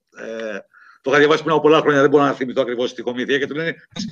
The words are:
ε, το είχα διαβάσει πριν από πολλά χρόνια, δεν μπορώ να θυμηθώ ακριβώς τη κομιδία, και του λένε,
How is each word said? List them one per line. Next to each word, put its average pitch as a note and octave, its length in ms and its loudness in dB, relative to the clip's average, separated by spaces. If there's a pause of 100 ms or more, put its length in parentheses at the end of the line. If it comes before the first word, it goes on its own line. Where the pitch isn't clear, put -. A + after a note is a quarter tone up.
(180)
ε, A2+ 400 -10 (440)
το - 80 -6
είχα C#3+ 100 4
διαβάσει D3+ 220 4
πριν D#3+ 120 -2
από D3 80 2
πολλά D3+ 180 6
χρόνια, D3 220 2
δεν C#3+ 80 6
μπορώ C#3+ 140 4
να C3+ 100 2
θυμηθώ B2+ 280 -4
ακριβώς A#2+ 320 -4
τη - 80 -14
κομιδία, B2 360 -4
και C3+ 100 -4
του C3+ 80 -10
λένε, E3 200 -6 (360)